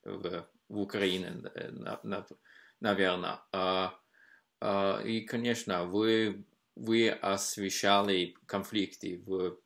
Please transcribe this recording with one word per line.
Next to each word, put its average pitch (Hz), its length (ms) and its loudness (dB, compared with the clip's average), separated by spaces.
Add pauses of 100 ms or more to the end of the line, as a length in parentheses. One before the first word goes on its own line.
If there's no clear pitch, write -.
в, 92 440 -8 (220)
в 104 100 -6
Украине, 92 600 -2 (140)
э, - 160 -8
на-, - 320 -8
на-, 101 240 -6 (520)
наверное. 92 600 2 (120)
А, 92 480 0 (640)
а, 98 400 2
и, 113 200 -2
конечно, 113 640 -2
вы, 107 600 2 (300)
вы 113 340 4
освещали 98 1300 2 (100)
конфликты 95 800 -4
в 92 400 -2